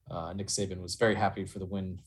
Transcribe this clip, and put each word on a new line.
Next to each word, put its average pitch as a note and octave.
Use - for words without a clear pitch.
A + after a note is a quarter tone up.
Uh, E2+
Nick G2
Saban F#2
was F2+
very A2
happy G2
for F#2+
the F#2
win F#2